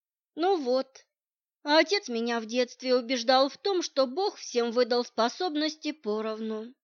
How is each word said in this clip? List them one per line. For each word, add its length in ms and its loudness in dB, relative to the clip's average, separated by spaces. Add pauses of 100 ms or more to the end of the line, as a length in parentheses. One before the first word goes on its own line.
(360)
Ну 200 2
вот, 480 -2 (580)
а 160 4
отец 300 2
меня 320 -2
в 60 -10
детстве 480 -2
убеждал 560 2
в 80 -18
том, 240 -2
что 240 0
Бог 300 -2
всем 340 -2
выдал 340 2
способности 880 -2
поровну. 920 -6